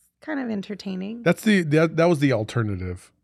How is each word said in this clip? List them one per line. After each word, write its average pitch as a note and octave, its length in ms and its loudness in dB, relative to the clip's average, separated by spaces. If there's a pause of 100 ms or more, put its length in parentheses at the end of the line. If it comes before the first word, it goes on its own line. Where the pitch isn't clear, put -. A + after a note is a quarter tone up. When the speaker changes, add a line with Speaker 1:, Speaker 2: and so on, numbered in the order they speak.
(220)
Speaker 1:
Kind - 180 -8
of B3 100 -6
entertaining. G3+ 720 -8
Speaker 2:
That's F3+ 220 0
the, G#3 200 4
that, D#3+ 340 2
that E3 80 4
was E3+ 140 4
the C#3 140 4
alternative. G2+ 800 -4 (120)